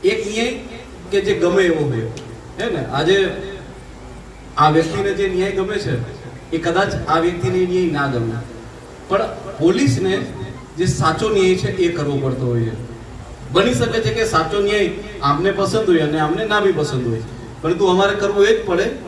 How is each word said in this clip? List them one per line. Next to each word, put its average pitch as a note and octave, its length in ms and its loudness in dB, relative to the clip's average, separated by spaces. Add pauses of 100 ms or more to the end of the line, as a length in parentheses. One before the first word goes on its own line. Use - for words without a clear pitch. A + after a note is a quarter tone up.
એક A3 240 2
ન્યાય A#3 260 -2 (580)
કે G3 100 2
જે - 180 2
ગમે F3+ 240 4
એવો D#3+ 220 2
હોય, A2+ 240 -2 (500)
હે A3+ 160 -2
ને? C#3 80 -4 (140)
આજે E3 180 4 (1400)
આ D3+ 140 6
વ્યક્તિને G3 420 2
જે G3 160 0
ન્યાય F#3 280 0
ગમે G3+ 220 -2
છે - 140 -4 (580)
એ D#3+ 80 0
કદાચ E3+ 320 2 (160)
આ E3 120 4
વ્યક્તિને F3+ 460 0
ન્યાય F3+ 300 2
ના C#3 180 0
ગમે, A2+ 240 -2 (720)
પણ G3 120 4 (380)
પોલીસને - 540 4 (640)
જે F3+ 220 2
સાચો G#3+ 360 2
ન્યાય F#3 200 6
છે F#3 280 -2
એ E3+ 140 4
કરવો C#3+ 260 -2
પડતો B2+ 220 -2
હોય A#2 240 0
છે. - 60 -6 (760)
બની G3+ 220 4
શકે A3+ 280 0
છે A3 120 0
કે A3+ 120 0
સાચો - 360 2
ન્યાય G3+ 280 2 (320)
આમને D3+ 300 2
પસંદ G3 380 0
હોય D#3 200 4
અને D#3 100 0
આમને E3+ 260 0
ના G#3 200 2
બી F3+ 140 4
પસંદ C3+ 320 -2
હોય, A2+ 120 -2 (380)
પરંતુ F3+ 320 2
અમારે G3 220 4
કરવો G3+ 280 2
એ A3 100 6
જ A3 120 2
પડે F3+ 200 2 (220)